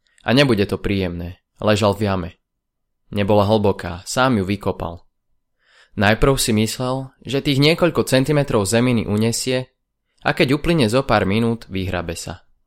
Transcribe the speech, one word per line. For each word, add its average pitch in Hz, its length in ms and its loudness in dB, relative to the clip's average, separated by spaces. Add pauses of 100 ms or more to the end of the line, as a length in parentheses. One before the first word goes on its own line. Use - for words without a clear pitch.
(260)
A 113 80 2
nebude 123 320 4
to - 160 -6
príjemné. 87 560 -4 (240)
Ležal 104 320 2
v 110 80 -6
jame. 95 280 -2 (840)
Nebola 104 320 2
hlboká, 98 560 0
sám 127 400 0
ju - 20 -2
vykopal. 90 600 -6 (880)
Najprv 110 420 4
si - 160 -2
myslel, 127 680 -2
že 127 160 -4
tých 139 240 2
niekoľko 160 400 2
centimetrov 131 640 0
zeminy 117 400 0
unesie 117 640 -2 (560)
a 139 80 0
keď 147 240 2
uplyne 151 320 2
zo 131 160 0
pár 104 180 2
minút, 113 460 -2
vyhrabe 90 480 -6
sa. - 240 -14 (240)